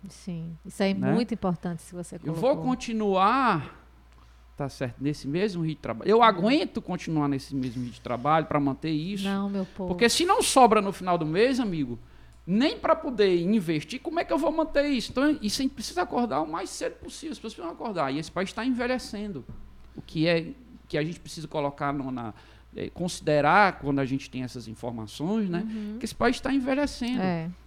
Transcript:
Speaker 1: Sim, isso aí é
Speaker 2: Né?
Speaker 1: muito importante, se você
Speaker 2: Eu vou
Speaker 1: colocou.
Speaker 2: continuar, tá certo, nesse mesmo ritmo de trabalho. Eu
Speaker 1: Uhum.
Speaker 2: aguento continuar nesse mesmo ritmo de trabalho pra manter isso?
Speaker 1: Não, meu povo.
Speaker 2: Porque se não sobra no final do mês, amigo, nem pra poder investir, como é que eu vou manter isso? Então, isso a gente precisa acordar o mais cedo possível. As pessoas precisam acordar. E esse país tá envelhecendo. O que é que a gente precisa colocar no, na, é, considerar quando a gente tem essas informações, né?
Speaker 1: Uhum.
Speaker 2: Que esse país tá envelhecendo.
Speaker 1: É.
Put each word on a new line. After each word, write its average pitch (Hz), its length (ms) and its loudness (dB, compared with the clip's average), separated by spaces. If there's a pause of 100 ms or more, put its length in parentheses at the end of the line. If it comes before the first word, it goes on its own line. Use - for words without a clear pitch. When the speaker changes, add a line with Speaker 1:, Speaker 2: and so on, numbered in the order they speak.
(100)
Speaker 1:
Sim, 165 560 -10
isso 190 160 -4
aí 196 80 4
é 196 40 2
Speaker 2:
Né? 135 200 0
Speaker 1:
muito 240 180 2
importante, 175 480 -4
se - 140 -18
você 180 280 -10
Speaker 2:
Eu 156 120 -4
vou 185 160 2
Speaker 1:
colocou. 165 160 0
Speaker 2:
continuar, 220 1160 2 (760)
tá 139 120 -4
certo, 127 320 -6
nesse 143 260 -2
mesmo 175 360 -2
ritmo 156 140 -2
de - 60 -20
trabalho. 113 280 -4
Eu 220 80 8
Speaker 1:
Uhum. 233 40 8
Speaker 2:
aguento 226 600 4
continuar 160 440 -2
nesse 139 300 -2
mesmo 127 260 -4
ritmo 120 120 -8
de - 80 -20
trabalho 143 440 2
pra 151 140 2
manter 139 300 -2
isso? 185 340 -2
Speaker 1:
Não, 196 240 -2
meu 196 160 -2
povo. 190 240 -8
Speaker 2:
Porque 185 220 4
se 330 160 2
não 403 160 4
sobra 220 400 8
no 196 100 -2
final 180 240 0
do 160 80 0
mês, 220 340 2
amigo, 156 400 -2 (480)
nem 262 320 2
pra 330 160 2
poder 214 460 2
investir, 170 600 0
como 339 200 -4
é - 40 0
que - 80 -4
eu 320 60 2
vou 302 140 2
manter 311 360 2
isso? 262 220 0
Então, 285 300 2
isso 208 200 -2
a - 20 0
gente 262 120 0
precisa - 280 -6
acordar 247 400 0
o 330 40 -2
mais 330 220 -6
cedo - 280 -6
possível. - 360 -12
As - 60 -12
pessoas 220 160 -12
precisam 330 200 -10
acordar. 160 380 -2
E 139 60 -2
esse 160 120 -8
país 185 220 -4
tá 220 120 -8
envelhecendo. 240 800 -2 (540)
O - 60 -14
que 156 240 0
é 170 220 2 (380)
que 160 120 -2
a 147 60 2
gente 165 160 -6
precisa - 280 -12
colocar 143 440 -2
no, 135 180 -4
na, 117 220 -6 (440)
é, - 140 -6
considerar 170 880 4
quando 139 180 0
a 139 60 2
gente 135 260 -4
tem 127 140 -6
essas 117 240 -10
informações, 123 840 -4
né? 190 180 -2
Speaker 1:
Uhum. 214 300 -8
Speaker 2:
Que 254 60 -8
esse 214 100 -8
país 247 260 2
tá 262 120 -2
envelhecendo. 262 680 -2
Speaker 1:
É. 175 300 -2 (160)